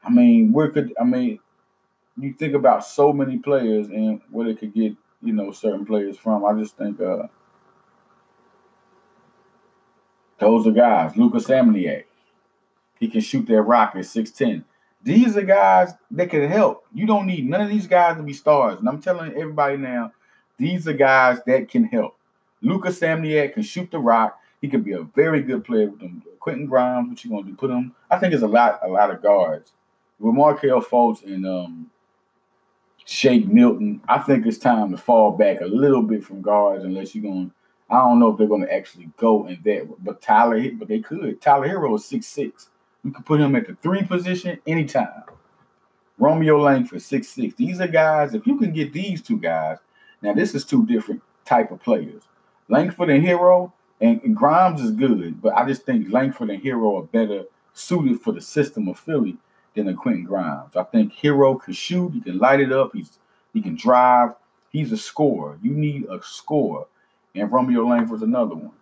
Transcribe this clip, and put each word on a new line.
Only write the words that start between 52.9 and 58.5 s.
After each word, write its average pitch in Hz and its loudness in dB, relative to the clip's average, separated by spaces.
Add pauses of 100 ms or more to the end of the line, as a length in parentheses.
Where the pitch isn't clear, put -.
and 143 4
Herro, 180 2 (280)
and, 113 2
and 110 0
Grimes 156 2
is 113 -4
good, 107 -2
but 110 0
I 120 2
just 135 -6
think 104 -2
Langford 127 -2
and 95 -10
Herro 113 -2
are 80 -14
better 101 -2 (280)
suited 147 -2
for 113 -4
the 90 -8
system 139 -4